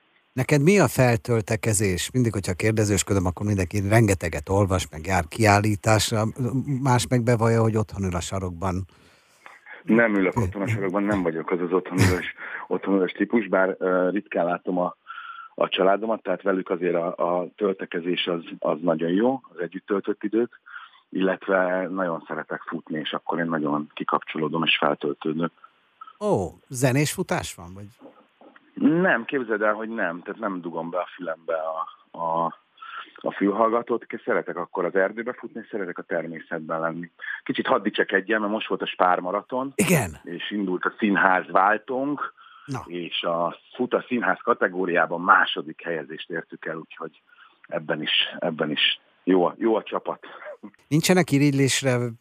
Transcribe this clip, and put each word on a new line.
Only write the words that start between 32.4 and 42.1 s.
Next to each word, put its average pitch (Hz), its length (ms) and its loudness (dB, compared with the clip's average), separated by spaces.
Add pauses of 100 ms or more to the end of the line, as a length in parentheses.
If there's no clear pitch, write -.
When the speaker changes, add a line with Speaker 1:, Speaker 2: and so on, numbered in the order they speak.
Speaker 2:
a - 160 -6
fülhallgatót, 113 760 0 (200)
szeretek 87 320 -2
akkor 87 280 -4
az 85 100 0
erdőbe 107 380 0
futni, 110 380 -14
szeretek 92 260 -6
a 90 40 -10
természetben 82 760 -6
lenni. 82 320 -6 (320)
Kicsit - 240 -4
hadd 123 160 4
dicsekedjem, 101 580 0
mert 104 120 -2
most 110 140 -4
volt 95 140 -2
a 98 40 -6
Spár 90 340 4
maraton, 104 560 -4
Speaker 1:
Igen. 143 480 2
Speaker 2:
és - 280 -10
indult 95 340 -2
a 92 120 -2
színház 92 540 4
váltónk, 123 840 0 (320)